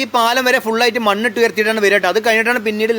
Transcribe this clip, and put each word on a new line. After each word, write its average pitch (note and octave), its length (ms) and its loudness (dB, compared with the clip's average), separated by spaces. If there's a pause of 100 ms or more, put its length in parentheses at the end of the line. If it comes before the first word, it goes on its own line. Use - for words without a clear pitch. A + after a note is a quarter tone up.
ഈ - 20 -2 (120)
പാലം A#3+ 320 0
വരെ B3 160 2
ഫുള്ളായിട്ട് A#3 420 -2
മണ്ണിട്ട് G#3+ 360 0
ഉയർത്തിയിട്ടാണ് A3 420 0
വരിക G3 180 4
ട്ടോ. F#3 100 0
അത് G3 140 0
കഴിഞ്ഞിട്ടാണ് A3+ 400 0
പിന്നീട് A3 320 -2